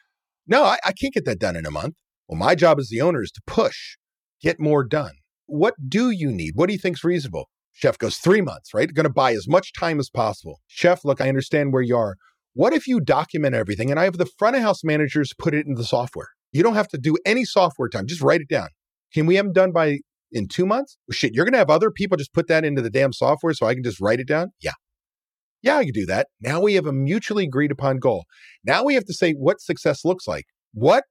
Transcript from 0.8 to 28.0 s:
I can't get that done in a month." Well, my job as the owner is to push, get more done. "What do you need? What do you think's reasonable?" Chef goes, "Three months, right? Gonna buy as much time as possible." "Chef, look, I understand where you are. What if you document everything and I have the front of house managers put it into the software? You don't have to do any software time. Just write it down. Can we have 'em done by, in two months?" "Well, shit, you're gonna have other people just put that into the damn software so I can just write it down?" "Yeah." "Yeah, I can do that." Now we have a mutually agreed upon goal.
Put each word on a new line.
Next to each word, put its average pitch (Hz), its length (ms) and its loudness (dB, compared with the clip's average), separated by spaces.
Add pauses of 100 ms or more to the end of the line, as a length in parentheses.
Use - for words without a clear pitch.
I 196 60 0
can't 269 220 -6
get 147 120 -2
that 107 140 -4
done 95 160 -2
in 82 100 -8
a 76 60 -8
month." 87 240 -6 (320)
Well, 80 100 -8
my 113 160 2
job 165 260 4
as 127 100 -8
the 113 120 -4
owner 151 220 0
is - 80 -10
to - 160 -20
push, - 500 -4 (440)
get 165 180 -2
more 151 240 2
done. 120 320 -4 (340)
"What 156 260 0 (120)
do 226 220 0
you 170 200 -2
need? 85 260 -6
What 165 120 2
do 208 60 -2
you 185 60 -4
think's 175 260 -4
reasonable?" 135 440 -4 (220)
Chef - 260 0
goes, 104 200 -4
"Three 202 240 2
months, 107 320 -10
right? 139 200 0
Gonna 151 160 0
buy 131 240 2
as 98 140 -4
much 180 240 2
time 165 260 -4
as 135 120 -4
possible." 104 580 -4
"Chef, - 380 0
look, 139 160 0
I 131 80 0
understand 139 420 0
where 131 100 2
you 120 140 0
are. 104 220 -2 (360)
What 202 200 2
if 302 120 -2
you 254 140 0
document 147 560 0
everything 113 340 -2
and 143 100 0
I 170 40 2
have 180 140 0
the 175 80 0
front 226 320 0
of 254 40 0
house 208 220 0
managers 151 540 0
put 156 160 -2
it 151 120 -2
into 131 160 -6
the 113 60 -6
software? 120 400 -4 (240)
You 147 120 2
don't 226 120 2
have 208 140 0
to 160 80 -10
do 151 280 0
any 233 200 0
software 165 420 0
time. 104 200 -6
Just 156 140 -8
write 151 200 4
it 143 80 -14
down. 101 200 -2 (440)
Can 156 120 2
we 175 100 4
have 202 100 2
'em 190 80 -4
done 190 180 4
by, 156 280 0 (320)
in 110 180 -4
two 180 160 0
months?" 247 320 -2 (100)
"Well, - 60 -8
shit, 107 200 -2
you're 143 120 2
gonna 254 120 2
have 190 120 4
other 175 220 4
people 196 260 -2
just 139 160 -8
put 170 140 0
that 160 180 2
into 143 160 0
the 117 80 -4
damn 131 240 0
software 151 400 0
so 120 120 -2
I 113 80 2
can 127 100 -6
just 104 180 -6
write 107 180 0
it 127 80 -10
down?" 156 320 -2
"Yeah." - 140 -8 (880)
"Yeah, 285 160 2
I 262 80 2
can 131 80 -4
do 98 140 -2
that." 95 200 0 (140)
Now 139 180 -2
we 208 140 4
have 180 120 2
a 151 60 -2
mutually 185 540 -2
agreed 143 260 0
upon 135 280 -2
goal. 110 260 0 (400)